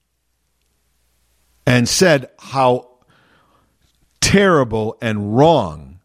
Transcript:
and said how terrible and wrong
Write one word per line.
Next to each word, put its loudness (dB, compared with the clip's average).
and 0
said 0
how -2
terrible 0
and -4
wrong 0